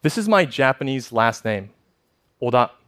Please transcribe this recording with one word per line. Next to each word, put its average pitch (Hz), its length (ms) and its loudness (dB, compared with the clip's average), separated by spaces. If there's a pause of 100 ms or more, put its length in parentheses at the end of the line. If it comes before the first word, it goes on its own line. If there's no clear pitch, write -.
This 151 140 0
is 214 120 -4
my 190 160 4
Japanese 135 680 -2
last 113 340 0
name, 104 260 -6 (680)
Oda. 120 280 2 (180)